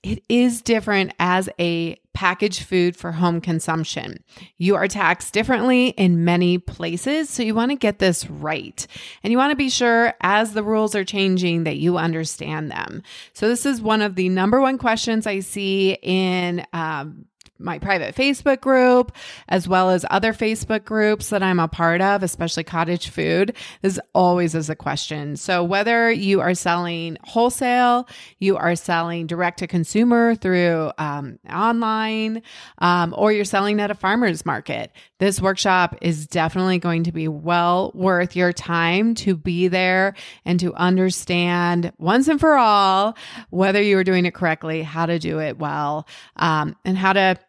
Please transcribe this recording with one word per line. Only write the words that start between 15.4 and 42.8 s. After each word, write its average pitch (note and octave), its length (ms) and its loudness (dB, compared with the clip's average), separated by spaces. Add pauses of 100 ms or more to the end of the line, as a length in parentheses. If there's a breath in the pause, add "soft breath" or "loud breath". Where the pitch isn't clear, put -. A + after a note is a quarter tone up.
see F#3+ 600 0
in, F3+ 720 0
um, D#3 540 -8 (300)
my E3 220 -10
private F3+ 380 -2
Facebook C4+ 440 0
group, B3+ 540 4 (340 loud breath)
as F3 200 0
well F#3 200 4
as F3+ 220 2
other A3+ 220 2
Facebook A3 520 -2
groups G#3+ 460 0
that G3+ 100 0
I'm F#3 200 2
a E3 80 2
part E3+ 320 0
of, G3 240 2
especially E3+ 400 -4
cottage E3+ 460 -4
food. E3+ 440 0 (260 loud breath)
This F#3+ 200 -2 (120)
always F3 440 2
is D#3 120 -2
a D#3+ 60 -6
question. D3 640 -6
So F3+ 260 0
whether A3 480 2
you G3 300 2
are F3+ 140 2
selling E3+ 680 -2
wholesale, B3 840 2 (320 loud breath)
you F#3+ 160 2
are E3+ 180 0
selling E3+ 540 -4
direct E3+ 320 -4
to F3 80 -6
consumer A#3 680 2
through, F3 640 2
um, C#3+ 400 -6 (100)
online, A3 960 -2 (360 loud breath)
um, F3 380 2
or G#3+ 140 4
you're G#3 140 2
selling G3+ 360 0
at G#3 100 -2
a G#3 40 -4
farmer's G3 500 0
market, B2 460 -6 (300 loud breath)
this G3+ 200 2
workshop F#3 640 2
is D#3 240 -2
definitely F3+ 540 0
going E3 240 -2
to E3+ 80 -2
be D#3+ 160 -4
well F3 640 0
worth F3+ 400 0
your F3+ 180 2
time F3 600 0
to G3 220 0
be F3 320 0
there F#3 460 2 (300 loud breath)
and F3 140 0
to F3 160 -2
understand F3 1200 0
once G#3+ 280 2
and D4+ 140 0
for D#4 160 4
all G#3 600 4 (340 loud breath)